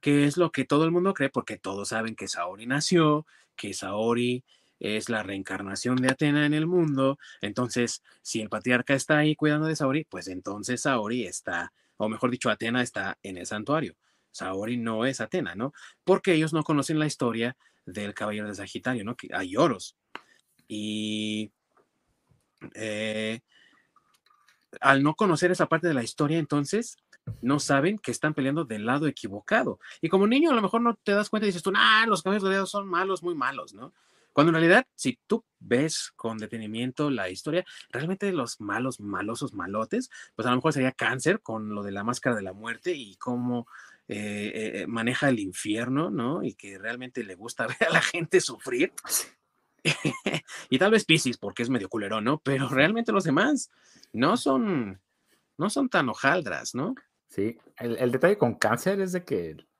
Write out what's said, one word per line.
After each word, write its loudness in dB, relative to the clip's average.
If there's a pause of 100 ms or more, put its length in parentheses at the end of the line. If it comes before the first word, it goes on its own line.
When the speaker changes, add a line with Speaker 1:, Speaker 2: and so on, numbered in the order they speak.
Speaker 1:
Que 6
es 2
lo 4
que -2
todo 4
el 2
mundo 2
cree, 0
porque -4
todos -6
saben -4
que -10
Saori -8
nació, 4 (300)
que -8
Saori 0 (360)
es -4
la -2
reencarnación -4
de 4
Atena 2
en 2
el 0
mundo. 2 (240)
Entonces, -2 (180)
si -6
el -8
patriarca 0
está 2
ahí 4
cuidando 2
de 0
Saori, 0
pues -12
entonces -6
Saori 0
está, -8 (260)
o -2
mejor 0
dicho, -2
Atena 0
está -4
en -10
el -10
santuario. -4 (360)
Saori -6
no -2
es -2
Atena, -4
¿no? -6 (300)
Porque 4
ellos 4
no 0
conocen 2
la 2
historia -2 (300)
del -8
Caballero -6
de -8
Sagitario, -6
¿no? -8
Que -14
hay -4
Oros. 2 (720)
Y, -4 (1200)
eh, -4 (1400)
al 6
no 4
conocer 4
esa 2
parte 2
de 4
la 2
historia, 0
entonces, -2 (440)
no 2
saben 2
que -6
están 0
peleando 0
del -6
lado 2
equivocado. -2 (220)
Y -2
como 6
niño, 6
a 4
lo 4
mejor 2
no 2
te 0
das 2
cuenta 0
y 4
dices -4
tú, 0
"Ah, 6
los 2
Caballeros 0
Dorados 0
son -6
malos, -2
muy -2
malos", -4
¿no? -18 (400)
Cuando 8
en 4
realidad, 6
si -4
tú 0 (140)
ves -2
con -6
detenimiento -4
la -2
historia, -4 (280)
realmente -4
los -4
malos, -4
malosos, -6
malotes, -4 (260)
pues -4
a 0
lo 4
mejor 0
sería 2
Cáncer 0
con -8
lo -6
de -6
la -6
máscara -2
de -4
la -8
muerte -6
y -10
cómo, -2 (400)
eh, -6
eh, -6
eh, -6
maneja 0
el 2
infierno, -2
¿no? -2
Y -6
que -16
realmente -8
le -12
gusta -6
<laughs> -8
ver 4
a 0
la 4
gente 2
sufrir. -2 (160)
Speaker 2:
Sí. -2 (580)
Speaker 1:
<laughs> -2 (240)
Y 2
tal 6
vez 6
Piscis, 4
porque -6
es -2
medio -2
culero, -2
¿no? 0
Pero 0
Speaker 2:
Sí. -2
Speaker 1:
realmente 4
los 2
demás 2 (440)
no 2
son, 0 (560)
no 0
son 0
tan 2
hojaldras, 0
¿no? -4 (320)
Speaker 2:
Sí, -4 (200)
el, -4
el 0
detalle 4
con 2
Cáncer 2
es -2
de -4
que -4 (220)